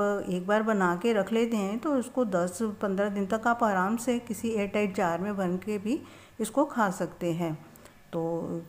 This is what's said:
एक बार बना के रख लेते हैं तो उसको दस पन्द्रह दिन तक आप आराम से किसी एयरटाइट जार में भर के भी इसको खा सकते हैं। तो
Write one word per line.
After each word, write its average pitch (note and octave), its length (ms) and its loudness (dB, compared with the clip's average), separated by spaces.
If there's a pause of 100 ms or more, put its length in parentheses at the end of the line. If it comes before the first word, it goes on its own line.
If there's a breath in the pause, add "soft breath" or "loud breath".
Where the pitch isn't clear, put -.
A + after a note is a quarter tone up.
(280)
एक F3+ 200 -2
बार G#3+ 160 4
बना F#3+ 320 4
के A3+ 180 2
रख G3 200 2
लेते A3+ 240 2
हैं G3+ 220 -2
तो D4+ 160 0
उसको B3+ 300 0
दस F#3 320 0 (240)
पन्द्रह G3+ 280 0
दिन G3+ 180 -2
तक A3 200 0
आप A#3 160 2
आराम G3+ 340 2
से A#3+ 220 0
किसी A3+ 300 -6
एयरटाइट G3+ 460 0
जार E3+ 240 2
में G3+ 180 -2
भर F#3 200 0
के G#3+ 220 -4
भी G#3+ 200 -2 (400 loud breath)
इसको B3 260 2
खा A#3 260 0
सकते E3+ 420 -4
हैं। E3 200 -2 (600 loud breath)
तो E3+ 80 -2 (480)